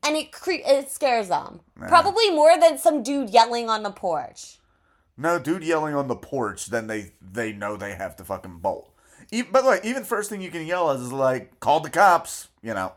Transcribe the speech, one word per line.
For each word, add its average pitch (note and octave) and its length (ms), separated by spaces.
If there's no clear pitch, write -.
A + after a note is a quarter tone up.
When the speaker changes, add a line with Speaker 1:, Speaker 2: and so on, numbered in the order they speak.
Speaker 1:
And D4+ 120
it D4+ 160
cre-, F4 320
it C#4 260
scares A#3 380
them. - 320
Speaker 2:
Nah. - 100
Speaker 1:
Probably G4 420
more D#4+ 280
than D#4+ 200
some D4+ 240
dude C4+ 280
yelling A#3 400
on G#3+ 120
the G3+ 80
porch. - 680
Speaker 2:
No, E3 220
dude D#3+ 260
yelling D#3 300
on C#3 140
the A#2+ 80
porch, A2 500
then A2+ 220
they, G#2+ 240
they G#2+ 300
know G2+ 240
they G2 180
have F#2+ 220
to F#2+ 80
fucking F2+ 340
bolt. F2+ 320
E-, A#3 120
by B3 200
the C4 60
way, G#3+ 160
even A#3+ 200
first G3+ 240
thing G3 140
you F#3 80
can D#3+ 160
yell F3 240
is, B2 220
like, C3 480
"Call D3+ 200
the D3+ 100
cops," F3 580
you A2+ 120
know. F#2+ 220